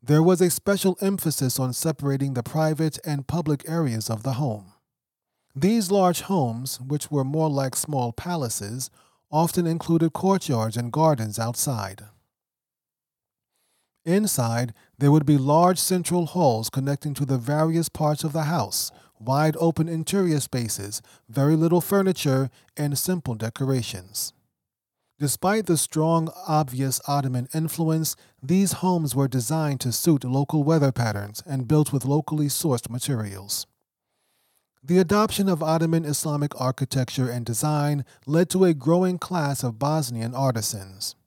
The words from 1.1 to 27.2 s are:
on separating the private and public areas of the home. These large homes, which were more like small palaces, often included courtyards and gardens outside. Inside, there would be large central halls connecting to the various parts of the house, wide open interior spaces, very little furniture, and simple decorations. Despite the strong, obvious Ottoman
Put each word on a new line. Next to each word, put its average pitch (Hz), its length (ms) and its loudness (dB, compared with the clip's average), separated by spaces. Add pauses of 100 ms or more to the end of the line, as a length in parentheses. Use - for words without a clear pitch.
on 127 140 -2
separating 135 640 -2
the 120 80 -4
private 156 640 0
and 143 220 -4
public 151 420 -2
areas 135 420 -2
of 107 120 -4
the 127 120 -4
home. 107 400 -6 (800)
These 190 360 2
large 185 320 2
homes, 131 580 -2
which 139 300 -6
were 143 140 0
more 156 240 0
like 135 260 -2
small 127 380 -2
palaces, 127 760 -6 (420)
often 165 340 2
included 165 460 2
courtyards 123 640 0
and 120 160 -4
gardens 117 460 2
outside. 110 640 -4 (2000)
Inside, 123 680 0 (240)
there 143 120 6
would 151 140 6
be 147 140 6
large 160 400 4
central 175 480 0
halls 127 420 2
connecting 139 460 -4
to 143 100 -2
the 131 140 0
various 156 500 0
parts 151 340 -2
of 151 120 -4
the 160 80 0
house, 151 500 -2 (260)
wide 143 400 2
open 165 300 2
interior 165 520 0
spaces, 107 600 -6 (300)
very 143 260 4
little 165 240 4
furniture, 156 680 2 (260)
and 147 220 -2
simple 170 360 -2
decorations. 110 1000 -4 (840)
Despite 185 480 0
the 165 120 2
strong, 160 500 2 (180)
obvious 135 600 0
Ottoman 131 480 -2